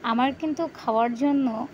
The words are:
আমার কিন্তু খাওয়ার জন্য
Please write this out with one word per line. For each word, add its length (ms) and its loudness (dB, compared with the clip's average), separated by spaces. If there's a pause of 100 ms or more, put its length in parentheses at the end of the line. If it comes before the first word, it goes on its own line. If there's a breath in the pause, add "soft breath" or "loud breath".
আমার 300 2
কিন্তু 300 -4 (100)
খাওয়ার 420 0
জন্য 320 2 (260)